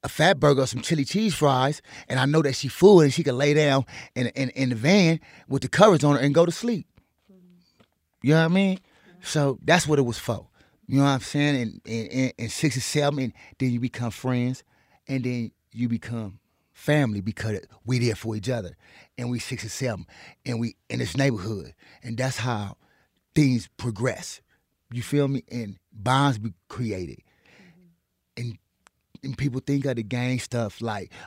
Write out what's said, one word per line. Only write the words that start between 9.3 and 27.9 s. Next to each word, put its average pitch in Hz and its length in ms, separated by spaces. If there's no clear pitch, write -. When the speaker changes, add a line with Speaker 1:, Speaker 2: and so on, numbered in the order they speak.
Speaker 1:
that's 160 260
what 151 100
it 139 40
was 120 160
for. - 280
You 135 120
know 139 60
what 139 60
I'm 135 100
saying? 143 400
And, 113 240
and, 113 280
and, 131 260
and 113 140
six 139 240
or 131 40
seven, 143 400
and 131 120
then 131 140
you 120 80
become 120 300
friends, 127 520
and 135 180
then 123 260
you 120 160
become 113 500
family 135 480
because 104 380
we 123 140
there 117 160
for 110 220
each 107 120
other, 104 280
and 123 120
we 120 100
six - 240
or 107 40
seven, 107 380
and 117 140
we 117 160
in 123 120
this - 160
neighborhood, 107 580
and 113 120
that's 131 220
how 113 380
things 131 420
progress. 117 640
You 120 100
feel 143 260
me? 135 220
And 113 260
bonds 127 460
be 104 160
created. 92 500
Speaker 2:
Mm-hmm. - 1200